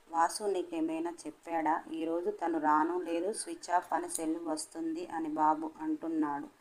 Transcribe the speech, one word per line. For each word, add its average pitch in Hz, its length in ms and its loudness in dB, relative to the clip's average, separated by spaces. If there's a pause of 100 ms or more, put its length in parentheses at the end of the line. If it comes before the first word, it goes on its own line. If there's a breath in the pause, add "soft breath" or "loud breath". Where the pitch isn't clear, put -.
(120)
"వాసు 170 320 2
నీకేమైనా 170 680 0 (140)
చెప్పాడా? 160 560 0 (100)
ఈరోజు 165 360 -2
తను 170 300 0
రాను 156 400 4
లేదు, 170 340 0
స్విచ్ 170 380 -8
ఆఫ్ 175 220 2
అని 175 160 0
సెల్ 160 340 -2
వస్తుంది 165 640 -4
అని 160 220 -4
బాబు 156 420 2 (100)
అంటున్నాడు" 156 680 0 (140 loud breath)